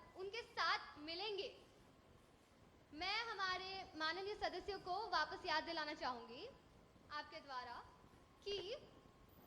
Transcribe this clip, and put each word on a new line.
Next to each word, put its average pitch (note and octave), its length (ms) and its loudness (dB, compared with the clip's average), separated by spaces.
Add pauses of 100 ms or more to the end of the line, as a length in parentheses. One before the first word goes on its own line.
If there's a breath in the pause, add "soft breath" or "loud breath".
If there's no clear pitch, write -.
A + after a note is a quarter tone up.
(160)
उनके G4+ 260 -2
साथ G#4 560 4
मिलेंगे। E4+ 560 -2 (1400)
मैं G4 300 2
हमारे F#4+ 460 2 (260)
माननीय F4 380 2
सदस्यों F#4 440 0
को F4 160 0 (160)
वापस E4 360 4
याद D#4 180 6
दिलाना D#4 300 0
चाहूँगी B3+ 540 -2 (640)
आपके D4 280 -6
द्वारा B3+ 340 -4 (720)
कि G4+ 320 0 (720)